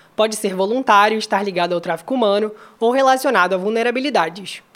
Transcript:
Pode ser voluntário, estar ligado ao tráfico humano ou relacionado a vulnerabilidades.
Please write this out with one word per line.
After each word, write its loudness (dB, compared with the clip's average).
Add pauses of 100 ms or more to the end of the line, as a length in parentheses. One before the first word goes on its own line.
(140)
Pode -2
ser -4
voluntário, 2
estar -2
ligado -2
ao -4
tráfico -6
humano 0 (300)
ou 2
relacionado 2
a -2
vulnerabilidades. -4 (140)